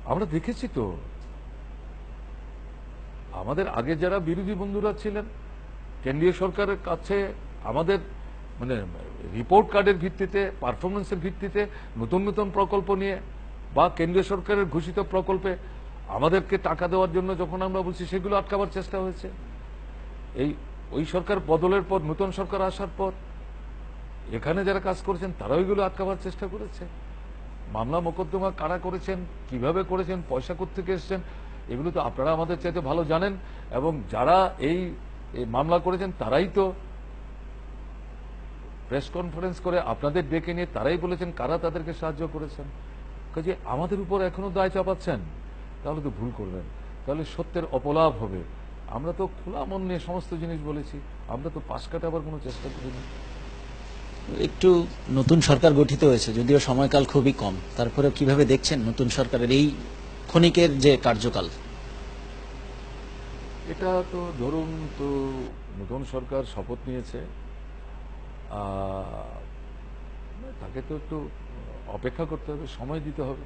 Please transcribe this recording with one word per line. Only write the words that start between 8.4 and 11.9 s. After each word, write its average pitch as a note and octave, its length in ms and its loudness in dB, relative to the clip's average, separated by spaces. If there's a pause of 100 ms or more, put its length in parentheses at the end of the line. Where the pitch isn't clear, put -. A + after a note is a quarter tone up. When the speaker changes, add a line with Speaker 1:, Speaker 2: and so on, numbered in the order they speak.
Speaker 1:
মানে, B2 140 0 (600)
রিপোর্ট F3 360 8
কার্ডের G3+ 240 6
ভিত্তিতে, F#3+ 560 0 (100)
পারফরমেন্সের F3+ 580 -2
ভিত্তিতে G3 480 0 (320)